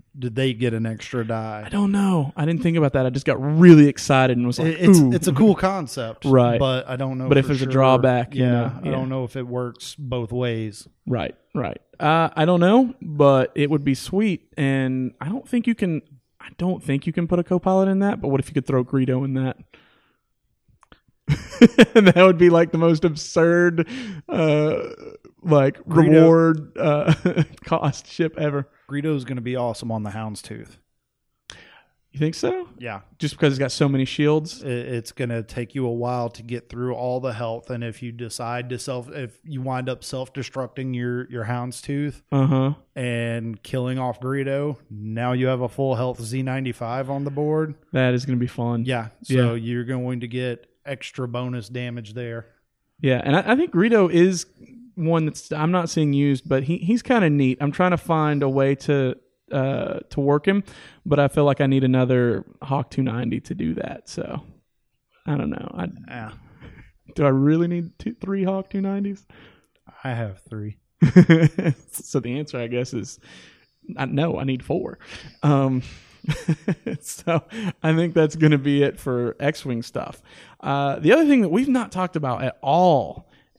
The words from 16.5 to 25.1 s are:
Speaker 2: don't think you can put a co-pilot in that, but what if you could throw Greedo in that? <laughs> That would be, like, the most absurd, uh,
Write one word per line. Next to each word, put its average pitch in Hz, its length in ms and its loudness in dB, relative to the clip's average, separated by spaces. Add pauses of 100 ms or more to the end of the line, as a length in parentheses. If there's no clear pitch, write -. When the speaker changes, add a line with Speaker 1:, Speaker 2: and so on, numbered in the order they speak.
Speaker 2:
don't 180 260 -4
think 135 240 -2
you 160 60 -4
can 170 160 -2
put 175 100 2
a 170 60 2
co-pilot 190 420 2
in 196 120 0
that, 202 200 0
but - 80 -6
what 135 140 2
if - 80 -6
you - 40 -16
could 131 120 -2
throw 131 180 0
Greedo 131 400 0
in 135 120 -4
that? 131 200 -4 (1700)
<laughs> 147 80 2 (560)
That 190 240 8
would 185 200 8
be, 175 120 8
like, 170 220 4
the 165 60 -2
most 165 280 4
absurd, 170 800 2 (400)
uh, 156 520 0 (640)